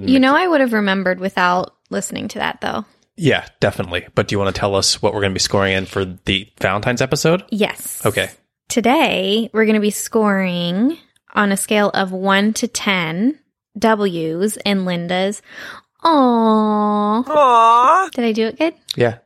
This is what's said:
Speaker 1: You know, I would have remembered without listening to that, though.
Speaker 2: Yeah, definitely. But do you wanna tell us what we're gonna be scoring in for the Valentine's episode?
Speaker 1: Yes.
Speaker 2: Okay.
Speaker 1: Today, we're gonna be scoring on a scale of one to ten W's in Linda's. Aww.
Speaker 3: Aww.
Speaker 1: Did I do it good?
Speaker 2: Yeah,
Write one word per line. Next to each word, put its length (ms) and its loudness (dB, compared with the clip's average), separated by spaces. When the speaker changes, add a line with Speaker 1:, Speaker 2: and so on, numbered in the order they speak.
Speaker 1:
You 180 2
know, 160 4
I 100 2
would 160 2
have 100 0
remembered 480 -2
without 540 -2
listening 380 -6
to 100 -12
that, 240 -6
though. 240 -6
Speaker 2:
Yeah, 260 2
definitely. 540 -2
But 140 0
do 80 -4
you 40 0
wanna 120 0
tell 240 -2
us 260 0
what 140 0
we're 60 -2
gonna 120 0
be 60 -4
scoring 340 0
in 140 -2
for 180 -4
the 420 -6
Valentine's 420 -2
episode? 480 0
Speaker 1:
Yes. 560 -6
Speaker 2:
Okay. 240 -2
Speaker 1:
Today, 840 0
we're 140 2
gonna 140 2
be 100 0
scoring 1040 -2
on 180 2
a 60 0
scale 380 0
of 160 0
one 420 0
to 140 -4
ten 720 -2
W's 800 0
in 280 -2
Linda's. 560 -2
Aww. 1200 2
Speaker 3:
Aww. 840 4
Speaker 1:
Did 140 -2
I 60 2
do 160 0
it 100 -8
good? 160 0
Speaker 2:
Yeah, 300 0